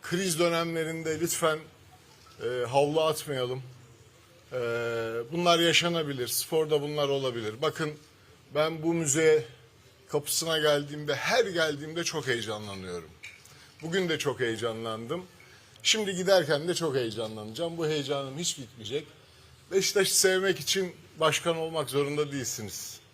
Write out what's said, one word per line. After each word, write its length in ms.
Kriz 380
dönemlerinde 800
lütfen, 400
e, 220
havlu 360
atmayalım. 640
E, 60
bunlar 280
yaşanabilir, 680
sporda 540
bunlar 260
olabilir. 540
Bakın, 320
ben 280
bu 100
müze 520
kapısına 500
geldiğimde, 580
her 300
geldiğimde 580
çok 240
heyecanlanıyorum. 840
Bugün 280
de 100
çok 200
heyecanlandım. 840
Şimdi 320
giderken 520
de 60
çok 220
heyecanlanacağım. 840
Bu 100
heyecanım 500
hiç 200
bitmeyecek. 500
Beşiktaş'ı 480
sevmek 400
için 360
başkan 380
olmak 320
zorunda 420
değilsiniz. 680